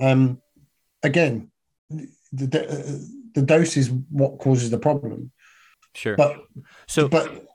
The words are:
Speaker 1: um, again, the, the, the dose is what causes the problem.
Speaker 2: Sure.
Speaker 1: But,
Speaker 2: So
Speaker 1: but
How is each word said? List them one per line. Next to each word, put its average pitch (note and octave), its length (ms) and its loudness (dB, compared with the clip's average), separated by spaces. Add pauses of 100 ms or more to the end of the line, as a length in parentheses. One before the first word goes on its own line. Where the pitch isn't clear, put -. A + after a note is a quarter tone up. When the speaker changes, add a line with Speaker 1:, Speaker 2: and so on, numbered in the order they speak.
Speaker 1:
um, C3 400 4 (640)
again, C#3 480 0 (400)
the, C#3 560 -10
the, C#3+ 640 -6 (240)
the C#3+ 80 2
dose D#3+ 340 4
is B2 140 2 (200)
what C#3 280 0
causes A#2+ 320 2
the A#2 80 0
problem. C3 520 -4 (640)
Speaker 2:
Sure. G#2+ 220 -4
Speaker 1:
But, D3 200 2 (500)
Speaker 2:
So D3 220 0
Speaker 1:
but - 460 -2